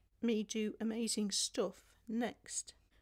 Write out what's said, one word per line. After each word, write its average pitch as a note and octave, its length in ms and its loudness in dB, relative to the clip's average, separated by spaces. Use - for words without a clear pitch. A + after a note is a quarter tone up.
me A3 200 4
do G#3+ 360 -2
amazing A3 520 0
stuff - 520 0
next. - 680 -4